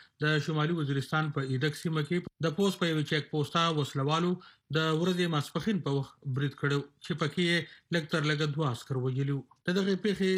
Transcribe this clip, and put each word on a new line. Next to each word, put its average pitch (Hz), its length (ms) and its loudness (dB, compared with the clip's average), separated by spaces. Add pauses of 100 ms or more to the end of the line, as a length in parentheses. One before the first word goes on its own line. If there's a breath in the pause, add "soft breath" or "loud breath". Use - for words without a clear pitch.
(180 loud breath)
د 151 240 2
شمالي 156 340 0
وزیرستان 147 560 -2
په 143 100 -2
ایدک 135 360 -2
سیمه 160 240 -2
کې 175 160 -2 (240)
د 160 140 0
پوځ 196 220 2
په 170 120 0
یوه 156 180 2
چیک 156 200 -2
پوسټه 156 340 0 (120)
وسلوالو 151 580 2 (380 loud breath)
د 147 80 2 (120)
ورځې 175 440 2
ماسپښین 165 480 0
په 139 140 0
وخت - 300 -6
برید 135 280 -2
کړی 143 240 0
و، 139 100 -6 (120)
چې - 140 -4
پکې 151 280 -2
یې 170 160 2 (320 loud breath)
لږ 170 200 0
تر 160 120 0
لږه 151 260 2
دوه 147 200 -2
عسکر 123 280 -4
وژلي 131 400 0
وو. 135 100 -6 (140)
د 180 180 0
دغې 196 180 2
پیښې 190 420 2